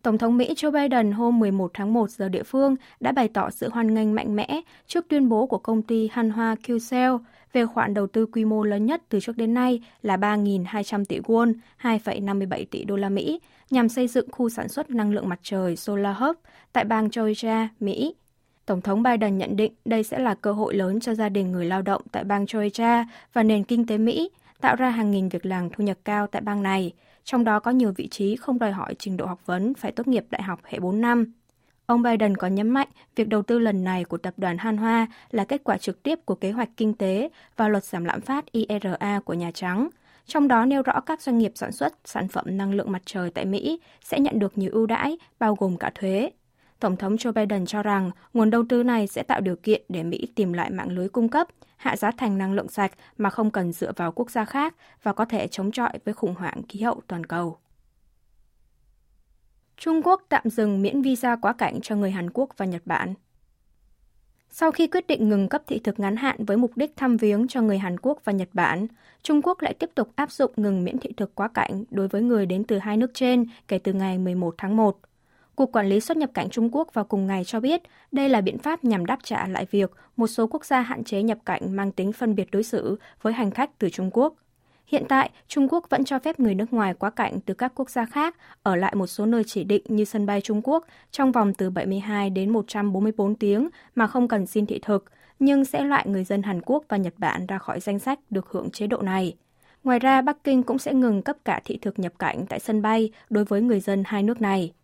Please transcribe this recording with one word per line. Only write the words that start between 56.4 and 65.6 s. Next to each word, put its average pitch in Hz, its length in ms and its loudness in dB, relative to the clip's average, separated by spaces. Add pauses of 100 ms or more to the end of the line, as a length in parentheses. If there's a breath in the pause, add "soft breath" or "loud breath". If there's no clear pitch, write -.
khí 202 120 -10
hậu 233 260 -2
toàn 170 180 -8
cầu. 165 320 -4 (2250)
Trung 320 260 0
Quốc 370 260 4
tạm 240 200 2
dừng 202 320 0
miễn 254 200 2
visa 247 340 2
quá 233 180 0
cảnh 185 280 -2
cho - 140 -6
người 202 160 0
Hàn 180 220 -4
Quốc 262 240 -2
và 196 80 -4
Nhật 175 200 -4
Bản. 175 280 -2 (1400)
Sau 320 220 2
khi 330 160 2
quyết 359 200 -2
định 226 220 2
ngừng 196 180 4
cấp 294 200 -2